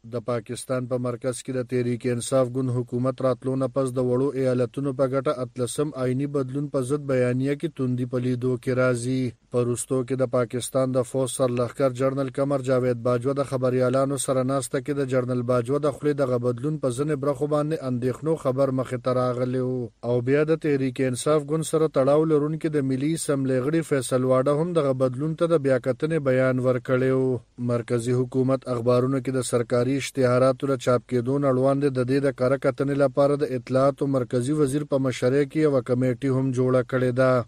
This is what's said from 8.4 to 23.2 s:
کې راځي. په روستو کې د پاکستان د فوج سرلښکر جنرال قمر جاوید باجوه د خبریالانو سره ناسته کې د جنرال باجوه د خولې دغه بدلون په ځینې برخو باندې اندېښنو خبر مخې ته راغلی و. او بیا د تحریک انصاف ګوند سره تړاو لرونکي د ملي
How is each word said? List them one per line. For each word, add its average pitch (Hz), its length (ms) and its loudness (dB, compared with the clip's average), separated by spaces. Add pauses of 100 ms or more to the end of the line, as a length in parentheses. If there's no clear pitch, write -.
کې 131 160 -2
راځي. 127 420 0 (320)
په 123 140 2
روستو 120 300 -2 (100)
کې 131 140 -4
د 127 120 0
پاکستان 127 640 0
د 123 120 0
فوج 131 240 -2
سرلښکر 123 680 0
جنرال 135 380 -2
قمر 139 320 -2
جاوید 127 360 2
باجوه 123 340 0
د 135 120 -2
خبریالانو 127 760 0
سره 131 260 0
ناسته 139 300 -2
کې 143 180 -4
د 139 140 -2
جنرال 123 380 0
باجوه 123 340 0
د 147 100 0
خولې 147 260 -2
دغه 127 260 0
بدلون 135 360 -2
په 127 140 -2
ځینې 147 280 -2
برخو 143 280 -2
باندې 147 360 -2
اندېښنو 127 540 -2
خبر 131 380 0
مخې 123 260 -6
ته 127 120 0
راغلی 127 480 0
و. 127 100 -2 (320)
او 123 60 2 (140)
بیا 143 220 4
د 160 160 0
تحریک 135 400 0
انصاف 143 460 0
ګوند 160 180 -2
سره 156 280 2
تړاو 147 340 4
لرونکي 156 420 0
د 135 160 2
ملي 139 300 0